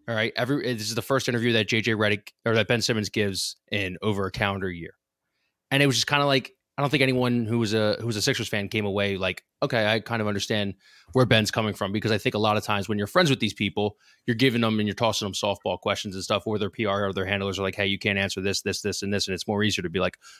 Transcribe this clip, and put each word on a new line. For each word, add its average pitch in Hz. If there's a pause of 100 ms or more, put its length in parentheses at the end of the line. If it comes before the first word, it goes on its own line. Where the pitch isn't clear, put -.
All 117
right. 110
Every, 127 (120)
this 107
is 113
the 113
first 135
interview 120
that 110
J 113
J 113
Redick 104 (160)
or 113
that 110
Ben 120
Simmons 107
gives 101 (160)
in 95
over 101
a 95
calendar 98
year. 82 (800)
And 139
it 143
was 127
just 110
kinda 143
like, 135 (260)
I -
don't 143
think 139
anyone 123
who 117
was 107
a, 107
who 113
was 117
a 98
Sixers 120
fan 101
came 107
away 101
like, 92 (180)
"Okay, 123
I 110
kind 113
of 107
understand 101 (380)
where 131
Ben's 107
coming 107
from," 98
because 107
I 107
think -
a 104
lot 107
of 104
times 101
when 104
you're 101
friends 180
with 127
these 107
people, 104 (300)
you're 120
giving 120
them 110
and 104
you're 98
tossing 110
them 95
softball 98
questions 101
and 95
stuff, 104
or 107
their 98
P 110
R 101
or 95
their 95
handlers 98
are -
like, 95
"Hey, 101
you 98
can't 101
answer 98
this, 98
this, 98
this, 101
and 101
this," 101
and 95
it's -
more 104
easier 98
to 90
be 90
like, 90 (220)